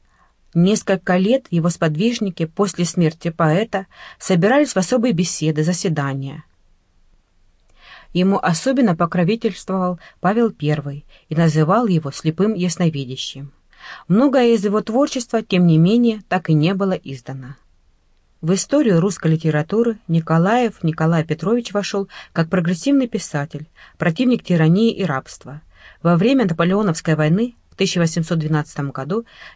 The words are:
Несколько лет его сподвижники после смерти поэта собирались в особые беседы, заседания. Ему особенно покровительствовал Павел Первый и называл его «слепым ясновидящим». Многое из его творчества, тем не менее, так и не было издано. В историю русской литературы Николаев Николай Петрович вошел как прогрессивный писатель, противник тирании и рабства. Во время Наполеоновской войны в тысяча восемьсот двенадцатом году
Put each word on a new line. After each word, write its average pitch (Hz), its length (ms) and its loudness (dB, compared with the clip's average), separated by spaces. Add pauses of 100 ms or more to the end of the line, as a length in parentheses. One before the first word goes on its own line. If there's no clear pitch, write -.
(540)
Несколько 185 640 0
лет 220 320 2
его 170 200 0
сподвижники 175 760 -2
после 175 400 -2
смерти 165 460 -2
поэта 175 560 0 (320)
собирались 220 540 2
в - 40 -2
особые 233 340 0
беседы, 156 520 -2
заседания. 151 800 -4 (1700)
Ему 185 240 2
особенно 208 580 2
покровительствовал 180 1040 -2 (200)
Павел 220 320 0
Первый 147 540 -6 (220)
и 156 80 -6
называл 165 520 2
его 160 240 0
«слепым 180 420 -2
ясновидящим». 147 1000 -4 (560)
Многое 240 460 4
из 208 100 2
его 208 180 0
творчества, 240 600 -2
тем 180 240 2
не 160 140 6
менее, 214 500 2
так 180 220 -2
и - 20 2
не 156 220 2
было 190 180 -2
издано. 135 640 -12 (840)
В 160 140 0
историю 220 460 2
русской 165 320 0
литературы 160 680 0 (100)
Николаев 170 760 0
Николай 160 400 0
Петрович 185 500 -2
вошел 196 360 -4 (220)
как 165 180 -2
прогрессивный 185 580 0
писатель, 151 600 -8 (300)
противник 233 460 0
тирании 175 500 4
и - 100 -6
рабства. 139 580 -8 (420)
Во 170 120 4
время 233 300 4
Наполеоновской 170 720 0
войны 170 400 0 (160)
в - 40 -20
тысяча 190 240 -2
восемьсот 165 400 0
двенадцатом 147 520 -4
году 165 340 -6 (300)